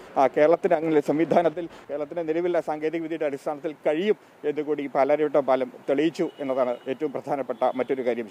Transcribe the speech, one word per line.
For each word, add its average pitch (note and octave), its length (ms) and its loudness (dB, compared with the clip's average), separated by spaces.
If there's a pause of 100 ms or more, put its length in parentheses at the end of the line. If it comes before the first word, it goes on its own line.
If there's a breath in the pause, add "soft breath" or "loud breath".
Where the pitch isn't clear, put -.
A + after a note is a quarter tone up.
(180 loud breath)
ആ, C3+ 100 6
കേരളത്തിന് E3 460 4
അങ്ങനെ D#3 280 2
സംവിധാനത്തിൽ, E3 680 2 (200 loud breath)
കേരളത്തിൻ്റെ D3+ 340 -6
നിലവിലുള്ള E3+ 380 0
സാങ്കേതിക D#3 400 -4
വിദ്യയുടെ D#3+ 240 -6
അടിസ്ഥാനത്തിൽ D3 500 -6 (120)
കഴിയും F3 280 2 (340 soft breath)
എന്നുകൂടി D3 340 -2
ഈ C#3 40 -6
പാലാരിവട്ടം C#3+ 640 2
പാലം C3 220 0 (180)
തെളിയിച്ചു D#3 400 0 (100)
എന്നതാണ് C3 380 0 (100)
ഏറ്റവും C3+ 240 -4
പ്രധാനപ്പെട്ട B2+ 640 -4
മറ്റൊരു B2+ 320 -2
കാര്യം. A#2 240 -2